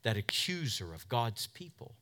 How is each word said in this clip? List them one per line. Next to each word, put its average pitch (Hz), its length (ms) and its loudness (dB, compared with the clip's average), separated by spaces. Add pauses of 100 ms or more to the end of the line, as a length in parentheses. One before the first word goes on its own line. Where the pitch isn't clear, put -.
that 110 140 4
accuser 104 760 0
of - 160 -12
God's 117 380 2
people. - 540 -14